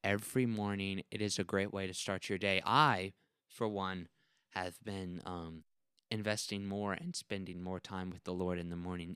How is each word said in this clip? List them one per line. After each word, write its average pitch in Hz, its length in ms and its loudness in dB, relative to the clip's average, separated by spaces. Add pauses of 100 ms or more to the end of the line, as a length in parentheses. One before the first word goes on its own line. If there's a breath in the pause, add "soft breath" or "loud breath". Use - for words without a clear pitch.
every 107 420 2
morning. 101 680 0
It 107 100 -2
is 104 180 2
a 98 60 2
great 98 260 2
way 98 160 -2
to 92 60 -4
start - 360 -2
your 95 100 2
day. 98 260 6
I, 110 480 6 (340)
for - 220 -2
one, 95 400 -4 (400)
have 90 340 -4
been, 92 420 -6
um, 82 380 -8 (460)
investing 104 560 -2
more 101 260 0
and 170 240 -4
spending 92 480 -6
more 92 160 -4
time 92 300 -6
with 92 160 -10
the 90 80 -2
Lord 90 260 0
in 87 80 -4
the 87 80 -4
morning, 87 400 -4